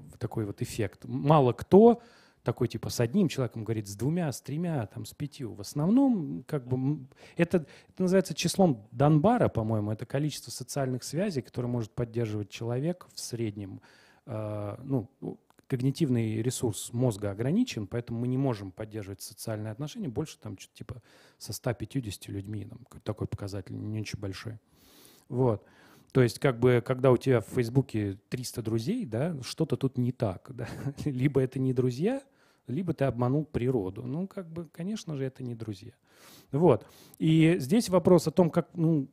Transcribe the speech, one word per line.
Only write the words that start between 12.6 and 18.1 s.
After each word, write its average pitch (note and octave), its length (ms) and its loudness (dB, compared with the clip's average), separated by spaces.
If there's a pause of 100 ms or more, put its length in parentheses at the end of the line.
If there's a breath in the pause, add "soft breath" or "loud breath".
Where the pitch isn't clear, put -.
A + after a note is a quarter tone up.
в - 60 -18
среднем. G#2 600 -6 (460 soft breath)
Э, G#2+ 580 -8
ну, C3+ 260 -2 (120)
у-, - 160 -10 (300)
когнитивный B2 760 0
ресурс A#2+ 500 -4
мозга G#2 400 0
ограничен, B2 560 -2
поэтому A#2 320 -6